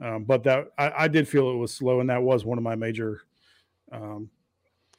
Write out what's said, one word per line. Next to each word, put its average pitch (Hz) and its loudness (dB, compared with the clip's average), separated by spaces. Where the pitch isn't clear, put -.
um, 110 -6
but 123 4
that, 135 2
I, 147 0
I - 4
did 151 4
feel 135 2
it 127 -2
was 120 -4
slow, 127 2
and 127 0
that 123 2
was 127 2
one 120 -4
of 117 -4
my 113 -2
major, 110 -4
um, 107 -14